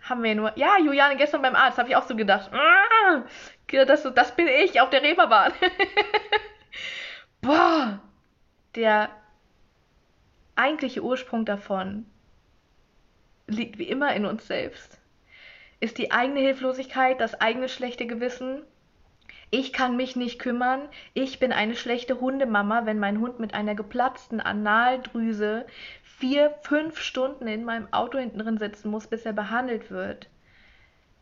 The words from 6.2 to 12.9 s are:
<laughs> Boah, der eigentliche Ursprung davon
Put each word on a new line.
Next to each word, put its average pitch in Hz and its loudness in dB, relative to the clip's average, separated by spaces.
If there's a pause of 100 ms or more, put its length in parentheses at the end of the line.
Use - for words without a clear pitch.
<laughs> - -16
Boah, 294 2 (760)
der 214 2 (1400)
eigentliche 277 -2
Ursprung 240 -4
davon 202 -6 (1400)